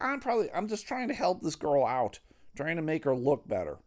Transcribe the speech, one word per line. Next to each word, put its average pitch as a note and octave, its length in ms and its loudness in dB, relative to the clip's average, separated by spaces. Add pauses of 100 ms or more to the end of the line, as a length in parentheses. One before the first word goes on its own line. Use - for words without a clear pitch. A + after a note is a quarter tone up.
"I'm C4+ 180 0
probably, A#3 320 0
I'm G3 160 -2
just G#3+ 200 -6
trying B3+ 220 -4
to C#4 40 0
help F3+ 280 0
this D#3 140 -4
girl C#3+ 300 4
out, A#2+ 340 0 (360)
trying D#3+ 220 -2
to E3 40 -2
make D#3 240 0
her C3 100 4
look B2+ 320 2
better." E2 400 -2